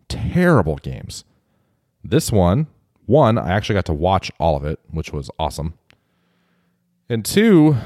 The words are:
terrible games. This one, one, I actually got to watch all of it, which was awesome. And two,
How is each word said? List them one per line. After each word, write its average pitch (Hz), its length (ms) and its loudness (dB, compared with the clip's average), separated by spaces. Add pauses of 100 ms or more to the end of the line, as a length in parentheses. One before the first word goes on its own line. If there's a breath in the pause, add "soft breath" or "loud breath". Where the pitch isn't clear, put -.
terrible 120 680 0
games. - 480 -14 (760)
This 117 300 -2
one, 104 360 2 (400)
one, 117 300 4
I 85 140 -4
actually 104 220 -2
got 92 120 -2
to 82 80 -4
watch 87 440 -2
all 82 160 0
of 71 120 -6
it, 78 120 -6 (120)
which 78 240 -10
was 69 240 -10
awesome. 78 340 -6 (1400)
And 110 160 -4
two, 170 500 6 (120)